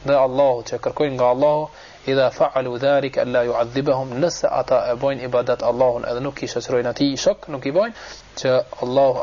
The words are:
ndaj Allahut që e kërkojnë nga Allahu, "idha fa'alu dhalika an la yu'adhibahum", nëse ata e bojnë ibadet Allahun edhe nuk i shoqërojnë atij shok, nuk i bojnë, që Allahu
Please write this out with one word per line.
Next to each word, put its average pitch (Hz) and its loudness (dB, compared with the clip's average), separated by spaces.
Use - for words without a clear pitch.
ndaj 139 2
Allahut 131 2
që - -8
e 104 -2
kërkojnë 139 -2
nga 123 4
Allahu, 151 2
"idha 135 2
fa'alu 131 -2
dhalika 139 0
an 123 -2
la 123 2
yu'adhibahum", 127 -2
nëse 165 0
ata 123 2
e - 0
bojnë 135 -2
ibadet 123 0
Allahun 120 2
edhe 120 -4
nuk 139 -8
i 131 -6
shoqërojnë 123 -2
atij 139 -2
shok, - -2
nuk 139 -10
i 139 -4
bojnë, 214 0
që 127 2
Allahu 131 2